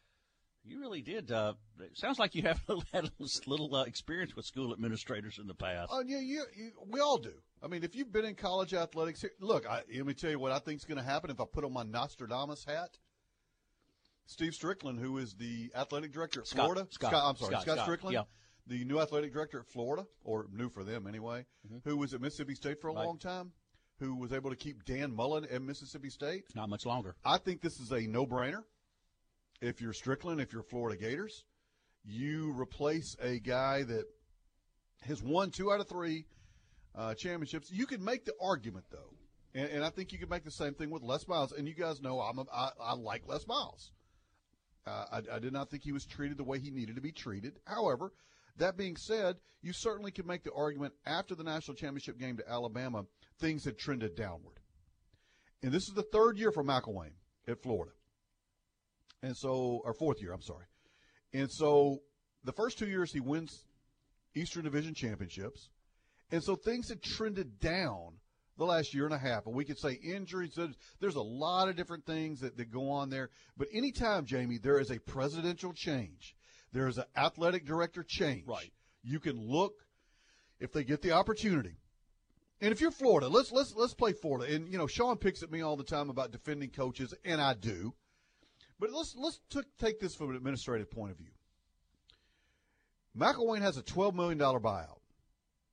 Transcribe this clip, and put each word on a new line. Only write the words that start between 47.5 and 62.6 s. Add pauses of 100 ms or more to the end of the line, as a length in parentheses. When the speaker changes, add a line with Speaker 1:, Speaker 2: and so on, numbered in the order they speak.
Speaker 2:
However, (440)
that
being
said, (260)
you
certainly
can
make
the
argument (120)
after
the
national
championship
game
to
Alabama, (340)
things
had
trended
downward. (1040)
And
this
is
the
third
year
for
McElwain (360)
at
Florida. (1300)
And
so,
or
fourth
year,
I'm
sorry. (680)
And
so (440)
the
first